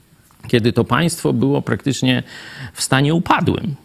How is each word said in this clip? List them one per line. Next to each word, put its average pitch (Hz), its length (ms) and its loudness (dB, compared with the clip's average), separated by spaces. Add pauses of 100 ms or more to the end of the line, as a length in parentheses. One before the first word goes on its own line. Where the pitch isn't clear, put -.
(480)
kiedy 117 240 4
to 117 120 2
państwo 151 480 0
było 139 300 0
praktycznie 127 600 0 (500)
w - 100 -10
stanie 143 320 2
upadłym. 185 600 0 (100)